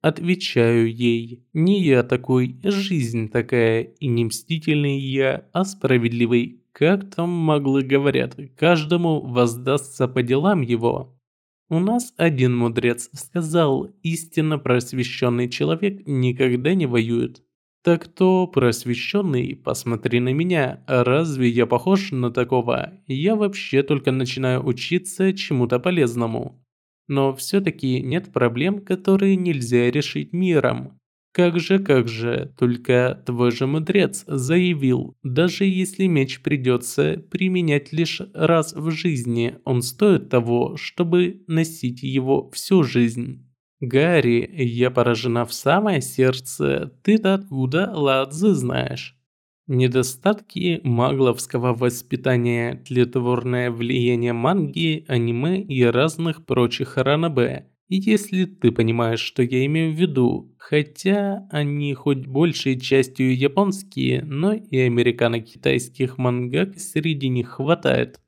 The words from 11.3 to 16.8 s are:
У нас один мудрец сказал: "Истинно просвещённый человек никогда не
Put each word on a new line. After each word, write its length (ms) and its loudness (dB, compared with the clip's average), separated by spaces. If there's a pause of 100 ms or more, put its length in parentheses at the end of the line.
У 100 0
нас 360 -2
один 400 2
мудрец 560 0
сказал: 800 0 (140)
"Истинно 560 -4
просвещённый 920 -2
человек 560 -2
никогда 680 0
не 100 0